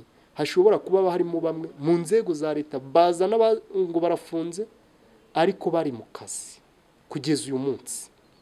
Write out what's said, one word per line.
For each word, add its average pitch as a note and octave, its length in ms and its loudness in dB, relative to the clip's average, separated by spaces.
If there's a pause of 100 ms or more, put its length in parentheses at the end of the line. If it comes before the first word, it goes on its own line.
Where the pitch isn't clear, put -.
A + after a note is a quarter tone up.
(340)
hashobora F#3+ 460 4
kuba F#3 320 2
harimo E3+ 300 -2
bamwe D#3+ 280 -6 (100)
mu D3+ 180 0
nzego F3 360 0
za D3+ 200 -4
leta D3 260 -6
bazana E3+ 580 2
ba-, A3 220 4 (160)
ngo E3+ 240 0
barafunze, E3+ 680 -4 (640)
ariko F3+ 360 2
bari D#3+ 220 0
mu A2 120 -12 (100)
kazi - 480 -14 (480)
kugeza D3 360 -2
uyu C3+ 140 -4
munsi. - 480 -6 (340)